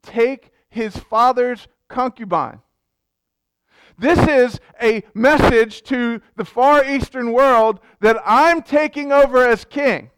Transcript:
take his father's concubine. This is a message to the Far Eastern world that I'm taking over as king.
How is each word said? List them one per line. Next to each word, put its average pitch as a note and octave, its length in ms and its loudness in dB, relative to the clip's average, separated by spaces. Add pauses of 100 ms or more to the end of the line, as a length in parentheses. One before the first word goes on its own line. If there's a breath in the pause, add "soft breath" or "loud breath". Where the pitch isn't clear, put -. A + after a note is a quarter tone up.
take A#3+ 500 -4 (180)
his A3 260 -8
father's B3 720 -2 (200)
concubine. F#3 760 -6 (1400 soft breath)
This D#4+ 200 0 (100)
is B3 320 0 (200 soft breath)
a A3+ 220 0 (100)
message A3+ 720 0
to A#3+ 380 -6 (140 soft breath)
the G#3+ 80 -8
Far C#4 400 2
Eastern C4 480 -6
world A#3 480 2 (180 soft breath)
that A3+ 260 2
I'm D4+ 380 2
taking D4 500 -4
over B3+ 320 4
as A#3 200 0
king. B3+ 540 -4